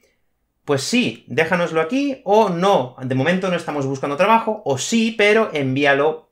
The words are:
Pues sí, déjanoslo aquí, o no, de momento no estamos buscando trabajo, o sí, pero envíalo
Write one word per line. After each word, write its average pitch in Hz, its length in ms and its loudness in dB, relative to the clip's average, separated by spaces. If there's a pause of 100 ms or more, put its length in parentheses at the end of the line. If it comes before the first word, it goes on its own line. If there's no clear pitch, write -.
(640)
Pues 139 200 -2
sí, 226 440 -2
déjanoslo 160 540 0
aquí, 262 420 -2
o 208 260 2
no, 170 520 0
de 131 140 -4
momento 180 340 0
no 175 80 -2
estamos 147 280 -6
buscando 139 300 -4
trabajo, 214 480 2
o 135 140 -2
sí, 226 400 0
pero 214 360 4
envíalo 143 800 0